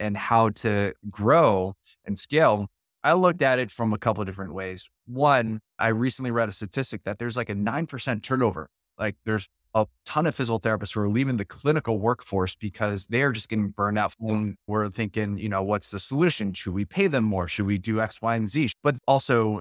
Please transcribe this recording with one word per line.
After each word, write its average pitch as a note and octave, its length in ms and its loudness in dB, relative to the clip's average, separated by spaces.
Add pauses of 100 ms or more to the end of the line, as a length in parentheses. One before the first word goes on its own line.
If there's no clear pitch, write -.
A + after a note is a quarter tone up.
and G#2 160 -2
how A2+ 340 4
to G#2 440 0 (140)
grow G#2 640 2 (300)
and G2+ 140 -6
scale, A2+ 480 2 (380)
I D3 80 4
looked F3+ 300 2
at C3 160 4
it B2 120 -2
from A2+ 220 0
a G2+ 60 0
couple G#2+ 240 0
of F#2+ 40 -6
different F#2+ 280 -8
ways. F#2 340 -10 (180)
One, B2 540 2 (180)
I A2+ 100 2
recently B2 420 0
read A#2 180 2
a G#2 40 -8
statistic A2+ 520 -8
that G#2 140 -6
there's, A#2 180 -6
like, A2+ 140 -4
a G#2 40 -4
nine A2+ 320 -2
percent A#2+ 360 -4
turnover. A#2 480 0 (280)
Like, G#2 260 -2
there's G#2+ 240 -2 (240)
a A2 140 4 (180)
ton D#3+ 220 0
of C#3+ 80 0
physical A#2 240 0
therapists G#2+ 360 -2
who G#2+ 60 0
are G2+ 80 2
leaving B2+ 280 2
the G2+ 80 -2
clinical C#3 560 -2
workforce G2 560 0
because G#2 500 -4
they're C3 240 2
just A2+ 180 -6
getting G#2+ 200 0
burned G#2 280 -2
out. G2+ 220 0
When G#2+ 380 -2 (100)
we're G#2 240 0
thinking, G2+ 480 -4
you G#2+ 100 -6
know, F#2+ 140 0
"What's G2+ 300 -2
the G2 80 -6
solution? B2 540 0
Should F2+ 200 -6
we G2+ 100 -2
pay G3 220 0
them C#3 160 2
more? F#2+ 240 0
Should G2 200 -2
we G2+ 120 2
do G#2+ 220 -2
X, A2 200 -4
Y, A#2 140 0
and A2 140 -2
Z?" C3 220 -2 (120)
But C#3+ 140 0 (100)
also, A#2 540 2